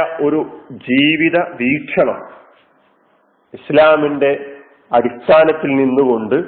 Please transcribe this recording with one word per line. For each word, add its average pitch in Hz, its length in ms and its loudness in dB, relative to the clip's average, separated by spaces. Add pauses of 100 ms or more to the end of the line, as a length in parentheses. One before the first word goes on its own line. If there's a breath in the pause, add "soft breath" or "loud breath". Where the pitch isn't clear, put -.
(200)
ഒരു 147 200 0 (380)
ജീവിത 151 580 0 (180)
വീക്ഷണം 131 640 -2 (1400)
ഇസ്ലാമിന്റെ 143 800 2 (600)
അടിസ്ഥാനത്തിൽ 147 840 2
നിന്നുകൊണ്ട് 127 720 0